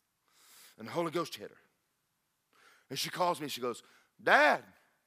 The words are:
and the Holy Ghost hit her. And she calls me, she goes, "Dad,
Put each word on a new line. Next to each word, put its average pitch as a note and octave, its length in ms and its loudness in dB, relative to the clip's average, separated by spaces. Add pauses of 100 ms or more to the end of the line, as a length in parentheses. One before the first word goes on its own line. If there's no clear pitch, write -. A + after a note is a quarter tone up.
(800)
and A2 80 -14
the A2+ 40 -12
Holy E3 200 -2
Ghost E3 240 -6
hit G#2 140 -14
her. - 80 -20 (1300)
And C#3 80 -10
she E3 120 -4
calls F3 300 0
me, D3+ 80 -6
she B2 140 -8
goes, A#2+ 220 -4 (400)
"Dad, A3 400 6 (440)